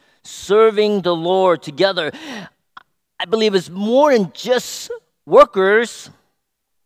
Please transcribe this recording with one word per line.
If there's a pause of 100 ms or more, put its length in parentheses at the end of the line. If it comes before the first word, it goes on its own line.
(220)
serving
the
Lord
together. (1080)
I
believe
it's
more
than
just (360)
workers, (760)